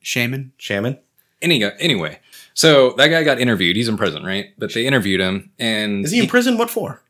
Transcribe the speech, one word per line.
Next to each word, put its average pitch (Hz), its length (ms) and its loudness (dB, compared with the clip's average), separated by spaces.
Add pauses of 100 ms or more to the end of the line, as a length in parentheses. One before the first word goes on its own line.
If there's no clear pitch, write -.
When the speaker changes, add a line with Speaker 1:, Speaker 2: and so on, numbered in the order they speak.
Speaker 1:
Shaman? 131 560 -6
Speaker 2:
Shaman? 107 420 -4 (440)
Speaker 3:
Any 160 160 2
guy, 101 220 0
anyway. 95 400 -2 (340)
So, 139 380 6
that 139 160 4
guy 160 160 0
got 135 160 2
interviewed. 95 360 2
He's 117 120 0
in 110 80 -2
prison, 80 280 -4
right? 98 220 -6 (120)
But 107 160 -8
they 117 120 -2
interviewed 101 340 2
him, 95 380 -4
and 107 460 -4
Speaker 2:
Is 156 80 -4
he 240 60 0
in 226 60 2
Speaker 3:
he - 60 -2
Speaker 2:
prison? 240 280 2
What 233 120 -2
for? - 400 -8